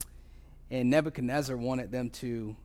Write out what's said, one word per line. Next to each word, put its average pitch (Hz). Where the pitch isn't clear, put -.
And 127
Nebuchadnezzar 139
wanted 120
them 123
to 117